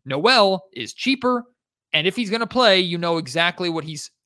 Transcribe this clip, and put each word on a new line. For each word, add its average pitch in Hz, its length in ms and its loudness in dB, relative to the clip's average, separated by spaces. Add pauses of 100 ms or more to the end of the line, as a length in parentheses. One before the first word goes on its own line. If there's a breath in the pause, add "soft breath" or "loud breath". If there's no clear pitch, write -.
Noel 190 640 2
is 113 220 -10
cheaper, 254 500 -2 (480)
and 156 140 0
if 185 100 0
he's 226 140 -4
gonna 226 160 -2
play, 214 340 4
you 175 160 -2
know 170 220 -2
exactly 170 500 -2
what 160 160 -4
he's, 156 260 -12 (160)